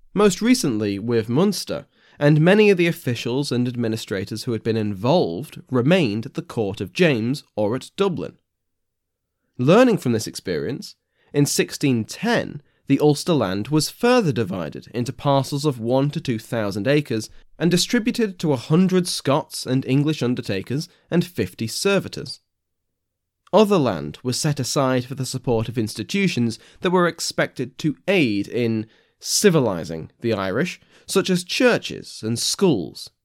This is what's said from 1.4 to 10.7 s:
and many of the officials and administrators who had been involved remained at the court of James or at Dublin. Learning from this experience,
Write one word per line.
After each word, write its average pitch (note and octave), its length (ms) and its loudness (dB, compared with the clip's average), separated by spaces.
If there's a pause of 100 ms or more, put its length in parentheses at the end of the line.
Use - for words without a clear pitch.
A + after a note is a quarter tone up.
and D3+ 220 6
many G3+ 300 6
of F#3+ 80 6
the E3+ 100 2
officials C3 640 -4
and B2 160 0
administrators A2 800 -4
who B2+ 80 -2
had G#2+ 100 -4
been A2+ 140 0
involved G#2+ 920 -2
remained B2+ 560 2
at - 100 -16
the D#3+ 60 -6
court G2+ 380 -4
of G2 140 -8
James C#3 500 0 (140)
or G#2+ 180 0
at - 220 -10
Dublin. E3+ 400 -2 (1200)
Learning G3 400 6
from B2 160 0
this G#2+ 120 -2
experience, F2 720 -8 (380)